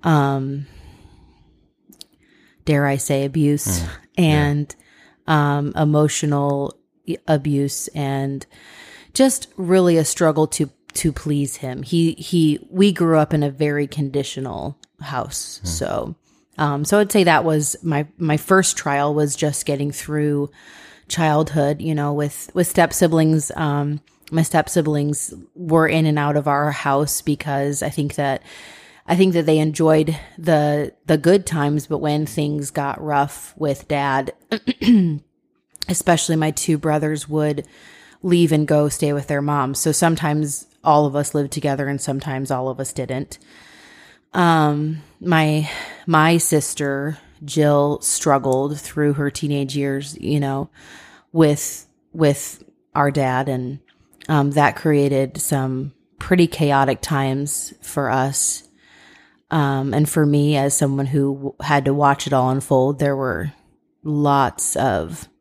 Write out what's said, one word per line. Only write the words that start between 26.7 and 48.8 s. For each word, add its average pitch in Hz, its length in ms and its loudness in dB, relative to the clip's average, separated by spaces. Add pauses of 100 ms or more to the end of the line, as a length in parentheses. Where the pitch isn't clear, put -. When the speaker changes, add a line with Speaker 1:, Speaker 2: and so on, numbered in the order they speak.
Speaker 1:
house 143 500 0
because 143 600 -2
I 143 80 -4
think 143 260 -4
that, 139 260 -2 (640)
I - 80 0
think 185 200 4
that 165 120 2
they 156 120 4
enjoyed 156 600 2 (180)
the, 147 560 0 (140)
the 151 100 4
good 180 300 4
times, 147 400 -2
but 156 120 -4
when 151 280 -2
things 147 460 -4
got 139 280 -4
rough 143 560 -4
with 143 300 -4
dad, 139 460 -2 (180)
<clears throat> 202 720 2 (680)
especially 170 460 0
my 156 160 0
two 156 260 -2
brothers 151 520 -2
would 151 400 -2 (560)
leave 175 260 4
and 151 160 2
go 147 220 2
stay 147 240 -2
with 143 160 -4
their 143 140 -2
moms. 143 360 -2
So 156 140 0
sometimes 151 720 0 (160)
all 151 240 4
of 135 80 -2
us 143 200 -2
lived 143 180 -2
together 139 340 -2
and 139 140 -4
sometimes 135 500 -6
all 131 180 -2
of 127 120 -8
us 131 120 -8
didn't. 131 460 -8 (960)
Um, 156 680 2 (180)
my, 156 500 0 (380)
my 165 300 4
sister, 147 760 -2 (280)
Jill, 147 560 2
struggled 139 800 0